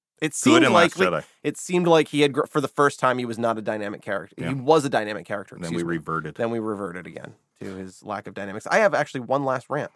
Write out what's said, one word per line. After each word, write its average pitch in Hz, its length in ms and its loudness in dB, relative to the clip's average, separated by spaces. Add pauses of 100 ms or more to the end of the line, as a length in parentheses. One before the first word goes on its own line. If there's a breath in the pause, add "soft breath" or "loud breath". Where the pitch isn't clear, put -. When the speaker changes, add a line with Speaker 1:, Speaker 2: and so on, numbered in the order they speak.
(200)
Speaker 1:
It 156 100 -2
Speaker 2:
good - 40 -12
Speaker 1:
seemed 320 320 6
Speaker 2:
in 120 80 4
Last 170 240 6
Speaker 1:
like 185 120 4
Speaker 2:
Jedi. 85 140 -2 (200)
Speaker 1:
it 147 140 -4
seemed 180 300 0
like 160 220 6
he 147 120 0
had 143 120 4
gr-, 139 140 0
for - 120 -2
the 135 80 -2
first 147 320 2
time, 127 200 2
he 123 60 -4
was 113 120 -6
not 113 200 0
a 110 40 -10
dynamic 104 400 -6
character. 98 360 -8
Speaker 2:
Yeah. 85 120 -6
Speaker 1:
He 139 60 -2
was 139 280 4
a 139 60 -2
dynamic 107 360 -2
character, 101 300 -10
Speaker 2:
And 90 80 -12
then 85 80 -6
we 85 60 -4
Speaker 1:
excuse 85 120 -2
me. 85 80 -2
Speaker 2:
reverted. 78 380 -6
Speaker 1:
Then 117 140 -2
we 117 100 -4
reverted 98 480 -6
again - 280 -16 (260)
to 98 140 -12
his 95 280 -16
lack 101 240 -8
of 98 60 -16
dynamics. 101 340 -10
I 175 120 2
have 208 140 2
actually 143 280 -2
one 135 240 -2
last 127 240 -4
rant. 131 260 -4